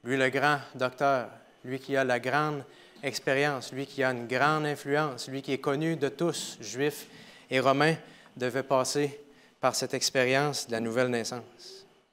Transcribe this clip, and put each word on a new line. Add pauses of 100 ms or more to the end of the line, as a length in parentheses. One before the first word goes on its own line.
Lui,
le
grand (160)
docteur, (380)
lui
qui
a
la
grande (400)
expérience,
lui
qui
a
une
grande
influence,
lui
qui
est
connu
de
tous,
juifs (420)
et
romains, (420)
devait
passer (400)
par
cette
expérience
de
la
nouvelle
naissance. (280)